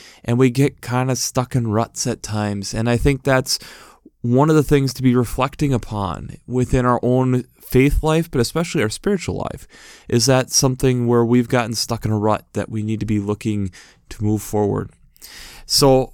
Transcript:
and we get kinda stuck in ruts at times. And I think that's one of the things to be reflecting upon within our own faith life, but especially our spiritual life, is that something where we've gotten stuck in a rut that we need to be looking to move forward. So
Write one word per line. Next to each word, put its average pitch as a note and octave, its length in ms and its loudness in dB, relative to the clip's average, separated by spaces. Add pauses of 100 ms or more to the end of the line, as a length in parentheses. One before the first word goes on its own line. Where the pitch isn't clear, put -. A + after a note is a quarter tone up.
(240)
and A#2+ 140 0
we C3 100 4
get C3+ 320 0
kinda B2+ 360 -2
stuck - 400 -4
in A#2 100 0
ruts A2 400 -2
at - 160 -4
times. G#2 500 -4
And A2+ 160 -2
I A#2+ 80 2
think C3+ 280 0
that's C3 340 0 (640)
one B2+ 260 4
of D#3 80 4
the D3 60 6
things C#3 320 2
to B2+ 80 -8
be B2+ 120 4
reflecting C3 600 0
upon G2+ 640 -6 (100)
within B2 400 0
our B2 160 2
own B2+ 420 2 (160)
faith C3+ 420 2
life, D#3+ 280 0
but C#3 100 0
especially D#3+ 420 -2
our A2 60 0
spiritual F3+ 480 -4
life, - 300 -10 (420)
is A#2 180 0
that C3 260 0
something B2+ 560 0
where A#2+ 160 4
we've A#2+ 240 2
gotten A#2+ 260 0
stuck - 300 -4
in G#2+ 80 0
a G#2+ 60 0
rut G#2+ 340 0
that - 180 -6
we G#2+ 140 -6
need A2 160 -4
to G#2 60 -6
be G#2+ 120 -2
looking G#2 520 -4 (380)
to - 140 -12
move G#2 180 0
forward. G2+ 500 -4 (760)
So C3 480 4